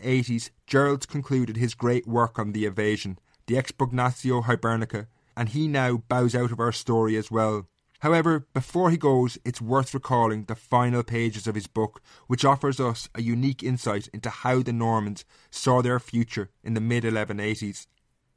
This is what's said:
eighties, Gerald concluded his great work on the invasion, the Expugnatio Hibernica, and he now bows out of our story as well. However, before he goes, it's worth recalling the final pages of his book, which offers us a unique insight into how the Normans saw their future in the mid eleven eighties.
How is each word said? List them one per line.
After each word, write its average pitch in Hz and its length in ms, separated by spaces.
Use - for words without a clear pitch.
eighties, 123 480
Gerald 139 420
concluded 127 480
his 117 180
great 120 320
work 117 320
on 104 140
the 107 120
invasion, 104 540
the 117 80
Expugnatio 123 880
Hibernica, 113 640
and 113 140
he 151 180
now 127 300
bows 123 260
out 123 180
of 113 80
our 117 120
story 113 440
as 107 140
well. 110 360
However, 160 540
before 170 360
he 170 60
goes, 127 480
it's 123 160
worth 127 320
recalling 113 520
the 113 100
final 123 480
pages 113 460
of 104 80
his 98 100
book, - 340
which 127 160
offers 139 340
us 120 380
a 117 60
unique 123 420
insight 117 480
into 107 180
how 127 320
the 123 100
Normans 113 520
saw 127 320
their 123 160
future 117 520
in 113 120
the 110 60
mid 117 240
eleven 107 360
eighties. 107 480